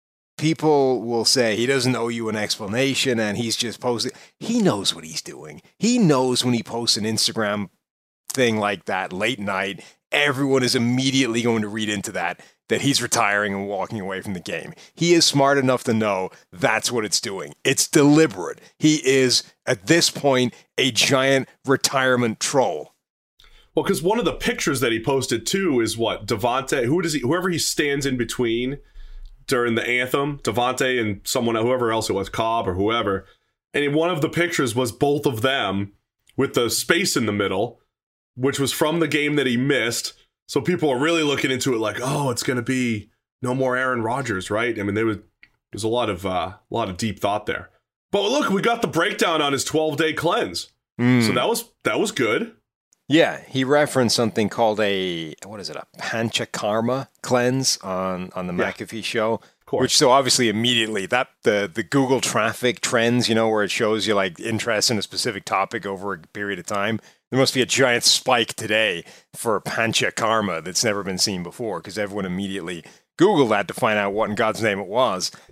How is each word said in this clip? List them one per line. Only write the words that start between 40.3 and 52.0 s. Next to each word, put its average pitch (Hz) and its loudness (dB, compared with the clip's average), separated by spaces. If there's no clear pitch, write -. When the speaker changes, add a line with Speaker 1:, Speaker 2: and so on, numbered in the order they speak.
Speaker 2:
So 147 0
people 170 0
are 123 0
really 165 2
looking 143 0
into 127 -2
it 117 0
like, 107 -4
"Oh, 139 -2
it's 120 -4
gonna 127 -2
be 120 -2
no 123 -2
more 131 0
Aaron 127 -2
Rodgers," 113 -4
right? 113 0
I 101 -4
mean, 101 -2
there 110 2
was, 107 0
there's 104 -8
a 110 0
lot 117 0
of, 95 -6
uh, - 0
a 92 -4
lot 113 -2
of 92 -8
deep 107 -4
thought 104 -2
there. - -6
But 202 2
look, 247 0
we 190 2
got 233 0
the 185 0
breakdown 175 2
on 143 2
his 131 0
twelve-day 156 0
cleanse. 165 -2
Speaker 1:
Mm. 123 4
Speaker 2:
So 104 2
that 123 2
was, 226 -4
that 110 0